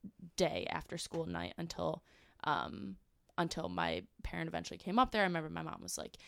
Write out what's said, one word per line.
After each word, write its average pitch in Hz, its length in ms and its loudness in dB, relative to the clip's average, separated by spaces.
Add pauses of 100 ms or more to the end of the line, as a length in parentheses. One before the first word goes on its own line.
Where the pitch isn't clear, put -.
(360)
day - 320 4
after - 300 -2
school 165 280 -2
night 87 300 -2
until, 165 460 -2 (420)
um, - 520 0 (420)
until 156 300 0
my 85 340 2 (200)
parent 165 260 -2
eventually 165 280 -4
came 190 220 0
up 254 120 6
there. 214 120 4
I - 20 8
remember 170 240 2
my 165 140 -4
mom - 180 -6
was, - 160 -6
like, - 320 -8